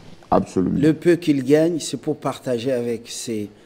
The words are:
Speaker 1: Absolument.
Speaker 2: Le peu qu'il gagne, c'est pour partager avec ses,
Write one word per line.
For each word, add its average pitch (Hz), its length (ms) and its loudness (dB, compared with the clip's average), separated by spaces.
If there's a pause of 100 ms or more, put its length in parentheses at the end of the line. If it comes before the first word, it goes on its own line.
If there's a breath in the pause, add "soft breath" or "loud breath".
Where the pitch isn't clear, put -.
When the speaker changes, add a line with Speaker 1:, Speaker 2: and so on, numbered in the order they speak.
(300 loud breath)
Speaker 1:
Absolument. 180 500 0
Speaker 2:
Le 156 140 4
peu 165 220 2
qu'il 143 280 0
gagne, 156 340 4
c'est - 180 -6
pour 147 200 -6
partager 131 560 -4
avec 120 360 -4
ses, 107 400 -8 (180 soft breath)